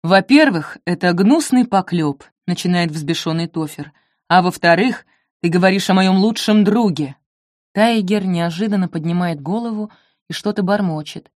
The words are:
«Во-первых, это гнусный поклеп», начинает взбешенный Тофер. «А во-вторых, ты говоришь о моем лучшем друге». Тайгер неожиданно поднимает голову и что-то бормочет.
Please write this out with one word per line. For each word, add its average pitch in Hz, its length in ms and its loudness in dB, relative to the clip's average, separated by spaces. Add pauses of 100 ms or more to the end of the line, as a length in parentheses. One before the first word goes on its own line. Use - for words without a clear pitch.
«Во-первых, 196 800 2
это 175 280 0
гнусный 247 520 2
поклеп», 175 600 -2 (200)
начинает 175 460 -2
взбешенный 160 560 -4
Тофер. 151 440 -8 (360)
«А 180 160 4
во-вторых, 180 600 2 (380)
ты 175 80 0
говоришь 185 400 2
о 185 60 4
моем 190 220 2
лучшем 214 460 2
друге». 180 520 0 (580)
Тайгер 208 500 0
неожиданно 180 640 -2
поднимает 170 540 -4
голову 214 480 -6 (400)
и 175 40 -8
что-то 208 280 -4
бормочет. 180 760 -4